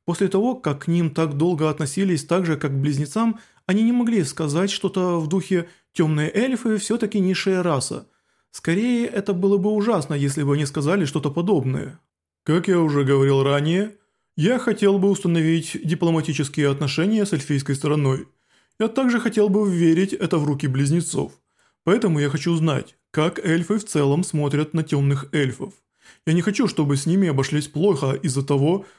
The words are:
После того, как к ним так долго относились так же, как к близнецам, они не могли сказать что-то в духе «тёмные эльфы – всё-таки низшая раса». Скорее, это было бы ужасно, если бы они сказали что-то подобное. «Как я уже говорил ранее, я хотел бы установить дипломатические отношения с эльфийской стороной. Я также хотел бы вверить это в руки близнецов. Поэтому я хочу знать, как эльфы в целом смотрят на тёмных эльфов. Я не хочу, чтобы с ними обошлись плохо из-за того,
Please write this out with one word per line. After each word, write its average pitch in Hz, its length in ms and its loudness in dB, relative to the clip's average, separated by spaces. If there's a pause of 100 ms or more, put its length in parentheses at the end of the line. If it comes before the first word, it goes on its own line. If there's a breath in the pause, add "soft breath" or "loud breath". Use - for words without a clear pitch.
После 175 220 0
того, 220 280 2
как 147 280 -4
к - 40 -8
ним 165 240 0
так 151 260 -2
долго 156 320 0
относились 151 560 -2
так 180 200 0
же, 156 120 0
как 147 140 -4
к 135 100 -2
близнецам, 151 580 -2 (280 loud breath)
они 202 160 2
не 233 80 4
могли 233 320 2
сказать 160 480 -2
что-то 180 480 -2
в 160 80 -4
духе 175 400 -2 (260 loud breath)
«тёмные 156 400 0
эльфы – 233 440 0
всё-таки 208 420 -2
низшая 185 420 0
раса». 135 460 -2 (440)
Скорее, 233 540 0
это 202 280 -2
было 196 240 2
бы 202 140 0
ужасно, 202 420 0
если 143 300 -2
бы 139 120 2
они 151 100 0
сказали 156 400 0
что-то 147 260 -2
подобное. 156 680 -2 (440)
«Как 175 240 0
я 180 120 4
уже 143 240 2
говорил 135 400 4
ранее, 160 520 0 (400)
я 226 220 2
хотел 202 400 2
бы 196 120 2
установить 165 760 0
дипломатические 151 840 0
отношения 160 560 0
с 202 80 -2
эльфийской 139 420 -2
стороной. 139 520 0 (520)
Я 220 80 0
также 240 320 2
хотел 214 300 2
бы 202 200 2
вверить 170 440 2
это 170 260 0
в 147 60 0
руки 143 220 -2
близнецов. 143 640 -2 (500)
Поэтому 185 360 2
я 143 100 0
хочу 165 260 -2
знать, 156 420 -2 (140)
как 156 280 0
эльфы 170 380 0
в 208 80 -6
целом 147 380 0
смотрят 147 500 -2
на 160 100 0
тёмных 139 480 0
эльфов. 131 420 -4 (520 soft breath)
Я 160 80 2
не 175 80 2
хочу, 208 260 0
чтобы 143 300 0
с 139 80 -4
ними 180 220 2
обошлись 147 400 0
плохо 165 440 0
из-за 139 320 -2
того, 147 420 0 (140 loud breath)